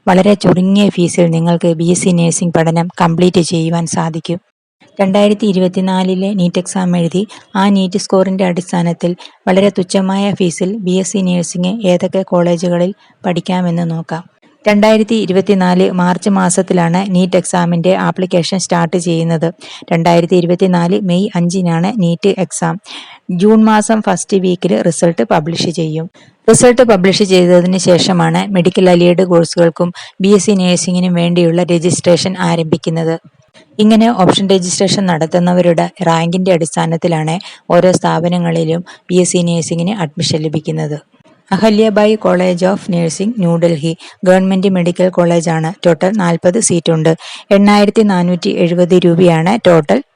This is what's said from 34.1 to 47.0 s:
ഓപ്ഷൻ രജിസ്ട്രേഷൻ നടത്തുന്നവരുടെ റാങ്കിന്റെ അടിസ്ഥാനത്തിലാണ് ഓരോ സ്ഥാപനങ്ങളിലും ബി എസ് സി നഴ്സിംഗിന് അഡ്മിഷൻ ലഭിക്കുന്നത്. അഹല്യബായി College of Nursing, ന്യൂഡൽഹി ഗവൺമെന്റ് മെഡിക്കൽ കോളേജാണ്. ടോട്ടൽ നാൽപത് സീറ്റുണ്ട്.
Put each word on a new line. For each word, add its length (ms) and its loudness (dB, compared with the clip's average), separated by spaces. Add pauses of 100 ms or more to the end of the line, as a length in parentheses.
ഓപ്ഷൻ 380 0
രജിസ്ട്രേഷൻ 580 0
നടത്തുന്നവരുടെ 840 0 (120)
റാങ്കിന്റെ 500 0
അടിസ്ഥാനത്തിലാണ് 840 -2 (380)
ഓരോ 200 4
സ്ഥാപനങ്ങളിലും 920 -2 (260)
ബി 40 -4
എസ് 180 2
സി 60 0
നഴ്സിംഗിന് 520 -2
അഡ്മിഷൻ 480 -4
ലഭിക്കുന്നത്. 580 -6 (540)
അഹല്യബായി 640 2
College 580 0
of 80 -4 (140)
Nursing, 440 -2
ന്യൂഡൽഹി 580 0 (280)
ഗവൺമെന്റ് 440 2
മെഡിക്കൽ 400 0
കോളേജാണ്. 800 0
ടോട്ടൽ 300 2
നാൽപത് 440 0
സീറ്റുണ്ട്. 520 0 (380)